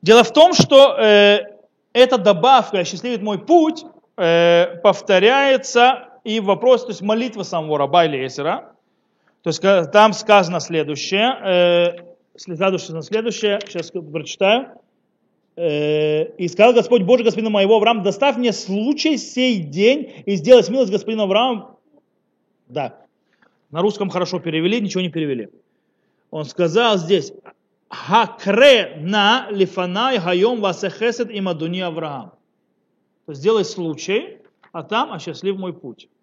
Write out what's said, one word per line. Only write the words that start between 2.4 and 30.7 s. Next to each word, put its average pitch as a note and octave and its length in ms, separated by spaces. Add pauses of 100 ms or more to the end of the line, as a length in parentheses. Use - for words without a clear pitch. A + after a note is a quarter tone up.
«осчастливит F#3+ 420
мой G#3 160
путь», D#4 480 (320)
э, E3+ 680
повторяется B3 1300 (140)
и A3 160
в G3 60
вопросе, A3+ 400
то - 40
есть F#3+ 120
молитва A3 420
самого D#3 340
раба D3 300
Элиэзера. C#3+ 680 (680)
То E3+ 60
есть D#3 100
ка-, F#3 260
там G#3 280
сказано F#3 460
следующее, E3+ 880
э, F3 680 (240)
сли-, F3+ 200
сказано E3+ 480
следующее, G#3+ 640
сейчас E3 240
прочитаю. F3 760 (880)
Э, D3+ 720 (120)
«И F3 100
сказал G#3+ 260
Господь, A#3 300
Боже B3 200
господина A3 280
моего G3+ 240
Авраам, A3 260
доставь G#3 360
мне A#3+ 140
случай B3+ 680
сей B3 420
день G3 680
и G3+ 100
сделай F#3+ 340
милость A#3 220
господину A3 320
Аврааму». G#3 540 (880)
Да, B2+ 340 (680)
на D#3 100
русском G3 280
хорошо F3+ 300
перевели, E3 420
ничего F#3 200
не F3+ 80
перевели. C#3+ 400 (800)
Он D#3 160
сказал F#3+ 520
здесь, E3+ 360 (560)
«Хакре G#3 1120
на G#3 480
лифанай G3 680
хайом F#3 420
васехесед G#3 680